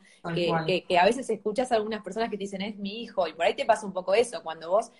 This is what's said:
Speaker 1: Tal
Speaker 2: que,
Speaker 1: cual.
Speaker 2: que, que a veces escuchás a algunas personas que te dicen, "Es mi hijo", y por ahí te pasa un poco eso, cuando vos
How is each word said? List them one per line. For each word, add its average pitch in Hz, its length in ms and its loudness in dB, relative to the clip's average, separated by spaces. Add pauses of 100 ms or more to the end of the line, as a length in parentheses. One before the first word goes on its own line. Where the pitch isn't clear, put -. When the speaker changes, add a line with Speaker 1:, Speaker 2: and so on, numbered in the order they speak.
(220)
Speaker 1:
Tal 170 140 -6
Speaker 2:
que, 175 120 0
Speaker 1:
cual. 160 180 0
Speaker 2:
que, 175 200 2
que 180 120 2
a 180 80 8
veces 240 240 2
escuchás 214 420 0
a 233 40 4
algunas 214 280 -2
personas 220 260 -4
que 214 80 -6
te 196 80 -6
dicen, 196 160 -8
"Es 208 160 -6
mi 208 240 -8
hijo", 185 260 -2
y 156 60 -6
por 165 120 -2
ahí 220 100 4
te 277 100 -4
pasa 214 200 2
un 185 80 -8
poco 185 220 -2
eso, 214 280 0
cuando 160 280 -10
vos 220 280 2